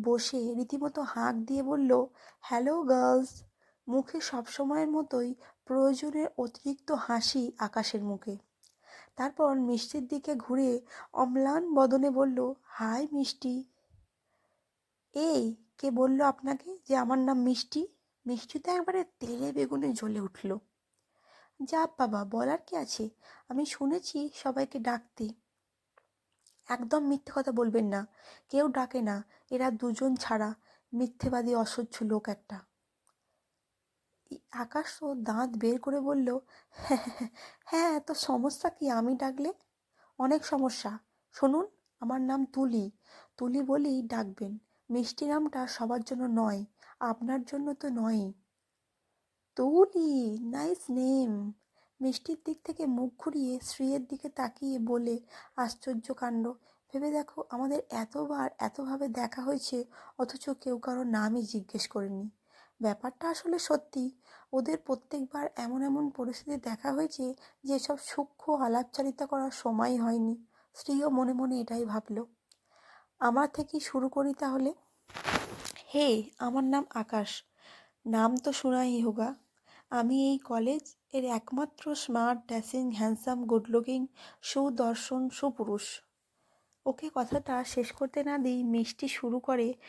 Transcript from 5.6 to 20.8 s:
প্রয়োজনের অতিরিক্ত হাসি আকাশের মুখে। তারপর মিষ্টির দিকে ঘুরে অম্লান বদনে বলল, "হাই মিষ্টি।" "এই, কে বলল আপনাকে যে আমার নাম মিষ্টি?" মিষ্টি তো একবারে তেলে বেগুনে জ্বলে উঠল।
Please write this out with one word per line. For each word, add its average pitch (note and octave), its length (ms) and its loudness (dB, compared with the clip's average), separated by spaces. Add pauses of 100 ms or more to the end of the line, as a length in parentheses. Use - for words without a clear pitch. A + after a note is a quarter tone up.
প্রয়োজনের C#4 640 2 (120)
অতিরিক্ত C#4 600 -4
হাসি A#3+ 600 0
আকাশের G#3+ 460 -2
মুখে। G3+ 440 -6 (720)
তারপর C#4 400 2
মিষ্টির B3 480 0
দিকে D4 280 -2
ঘুরে B3+ 360 2 (420)
অম্লান C4+ 500 2 (120)
বদনে C4+ 360 6
বলল, C4 280 4 (280)
"হাই A3+ 360 -2 (100)
মিষ্টি।" C4 420 -2 (1600)
"এই, D4+ 280 2 (360)
কে C#4 120 0
বলল C4 320 4
আপনাকে C4+ 460 0 (160)
যে C4+ 120 0
আমার B3+ 220 4
নাম C4 200 4
মিষ্টি?" B3+ 440 2 (440)
মিষ্টি A#3+ 320 -6
তো C#4 120 -10
একবারে F4+ 300 0 (180)
তেলে A#3+ 340 -4
বেগুনে C#4 400 0
জ্বলে G#3+ 280 -2
উঠল। G3 300 -4 (1080)